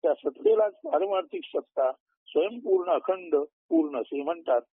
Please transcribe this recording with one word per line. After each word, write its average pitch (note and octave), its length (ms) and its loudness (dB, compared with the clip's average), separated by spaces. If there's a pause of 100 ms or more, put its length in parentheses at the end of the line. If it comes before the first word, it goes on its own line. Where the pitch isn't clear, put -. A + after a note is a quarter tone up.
त्या D3+ 120 2
सत्तेलाच G#3 600 0
पारमार्थिक F#3+ 680 -4
सत्ता, C3 480 -2 (340)
स्वयंपूर्ण F#3+ 640 0
अखंड F3 460 0 (320)
पूर्ण D3+ 320 2
असे C#3 220 -6
म्हणतात. D3 380 0 (140)